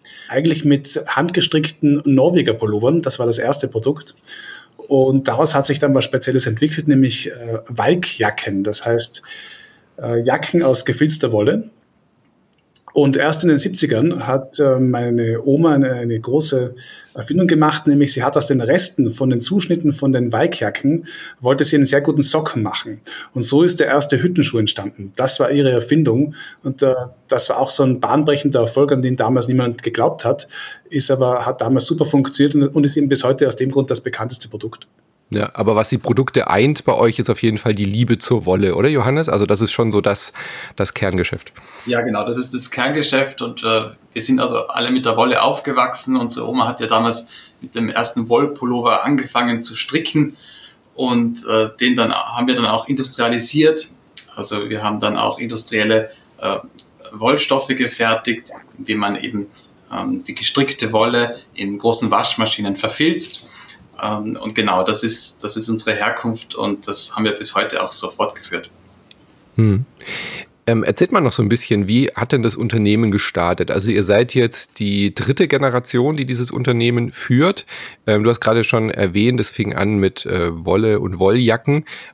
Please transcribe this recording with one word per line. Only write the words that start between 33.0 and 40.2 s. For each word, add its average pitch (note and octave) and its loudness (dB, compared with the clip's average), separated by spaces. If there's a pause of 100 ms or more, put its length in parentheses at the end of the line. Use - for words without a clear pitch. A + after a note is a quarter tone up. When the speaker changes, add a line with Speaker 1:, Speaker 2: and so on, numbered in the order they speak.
Speaker 1:
bis C#3 0
heute C#3 2
aus A#2 -2
dem C3 -2
Grund C3+ 0
das A#2 -2
bekannteste A#2+ -8
Produkt. - -12 (420)
Speaker 2:
Ja, G#2 -2
aber G#2+ 2
was G#2+ 2
die B2 0
Produkte - 0
eint B2+ 2
bei C3 2
euch, A2+ 4
ist A2+ -2
auf - 0
jeden A2 2
Fall A2 0
die G2+ -2
Liebe A2+ 2
zur A2+ 0
Wolle, F#2 2
oder A#2 4
Johannes? D3 0
Also G2+ 2
das G2+ 2
ist A2 0
schon A2+ 0
so G2+ 2
das, G2 0 (440)